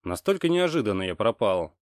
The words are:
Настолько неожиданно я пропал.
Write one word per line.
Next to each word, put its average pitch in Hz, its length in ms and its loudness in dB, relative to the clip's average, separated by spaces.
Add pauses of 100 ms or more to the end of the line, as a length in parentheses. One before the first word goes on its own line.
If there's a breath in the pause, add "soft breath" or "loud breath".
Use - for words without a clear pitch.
Настолько 170 460 -2
неожиданно 156 540 0
я 92 120 -4
пропал. 95 640 0 (160)